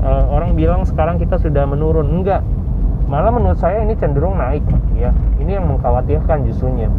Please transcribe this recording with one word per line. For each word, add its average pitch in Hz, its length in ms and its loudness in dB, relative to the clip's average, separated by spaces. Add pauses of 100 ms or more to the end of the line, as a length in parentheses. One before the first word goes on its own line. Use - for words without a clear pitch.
eh, 135 240 2
orang 165 260 0
bilang 170 300 2
sekarang 165 320 0
kita 170 240 0
sudah 147 240 2
menurun, 156 560 0
enggak. 185 240 0 (640)
Malah 165 240 0
menurut 190 240 0
saya 185 240 0
ini 220 160 0
cenderung 147 400 0
naik, 139 260 -2 (320)
ya. - 160 0 (300)
Ini 156 180 0
yang 175 80 -2
mengkhawatirkan 147 800 0
justrunya. 127 540 -2